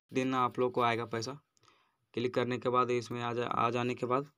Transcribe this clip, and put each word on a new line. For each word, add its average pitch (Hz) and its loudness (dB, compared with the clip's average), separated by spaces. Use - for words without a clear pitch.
दिन 131 0
आप 123 2
लोग 123 2
को 123 2
आएगा 117 2
पैसा। 113 -6
क्लिक 123 -2
करने 123 0
के 120 -4
बाद 123 2
इसमें 120 -2
आ 117 -4
जा-, 117 -2
आ 120 2
जाने 123 0
के 123 -4
बाद 135 0